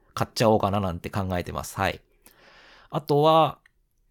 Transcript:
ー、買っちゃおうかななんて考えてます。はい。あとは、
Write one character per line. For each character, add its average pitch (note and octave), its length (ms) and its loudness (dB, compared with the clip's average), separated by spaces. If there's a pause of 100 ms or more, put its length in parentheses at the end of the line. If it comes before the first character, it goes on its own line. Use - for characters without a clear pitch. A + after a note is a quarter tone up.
(100)
ー、 - 40 -20
買 - 120 -4
っ - 80 -12
ち - 80 -2
ゃ A2 80 6
お A2 60 6
う G#2 40 -2
か G2+ 100 0
な G#2 100 -2
な F#2+ 120 -2
ん E2+ 60 -8
て - 100 -12
考 F#2+ 200 -4 (100)
え E2+ 60 -4
て - 80 -10
ま C#2+ 120 -8
す。 - 120 -16
は F#2+ 120 -2
い。 D#2 120 -6 (920)
あ D#3 100 -6
と D3 220 2
は、 D#3+ 360 4 (520)